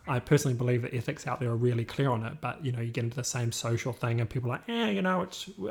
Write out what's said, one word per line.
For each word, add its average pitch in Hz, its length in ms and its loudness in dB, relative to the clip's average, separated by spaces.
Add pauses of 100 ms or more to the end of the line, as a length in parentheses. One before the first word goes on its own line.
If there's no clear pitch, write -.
I 131 100 2
personally 135 380 4
believe 123 260 4
the 127 120 -4
ethics - 320 -4
out 127 140 -2
there 120 100 0
are 117 60 2
really 117 280 2
clear 139 260 0
on 113 140 0
it, - 160 -8
but, 123 240 -6
you 127 80 0
know, 120 80 -2
you 117 100 -2
get 117 140 -2
into 117 120 -2
the 131 60 -4
same 117 300 0
social 117 400 0
thing 117 280 0
and 113 80 2
people 120 220 -2
are 123 40 0
like, - 140 -8
"Eh, 233 220 2
you 196 120 2
know, 185 180 2
it's - 280 -8 (220)